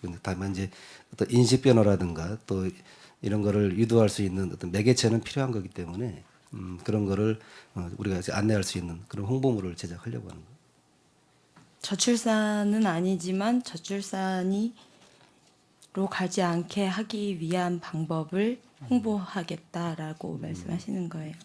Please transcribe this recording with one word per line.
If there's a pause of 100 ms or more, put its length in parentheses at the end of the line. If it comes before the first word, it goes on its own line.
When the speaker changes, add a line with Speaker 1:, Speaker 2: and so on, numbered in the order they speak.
Speaker 1:
근데
다만
이제 (440)
어떤
인식
변화라든가
또 (540)
이런
거를
유도할
수
있는
어떤
매개체는
필요한
거기
때문에, (320)
음,
그런
거를, (340)
어,
우리가
이제
안내할
수
있는
그런
홍보물을
제작하려고
하는
거예요. (1200)
Speaker 2:
저출산은
아니지만
저출산이 (1200)
로
가지
않게
하기
위한
방법을 (220)
Speaker 1:
음.
Speaker 2:
홍보하겠다라고
Speaker 1:
음.
Speaker 2:
말씀하시는
거예요. (120)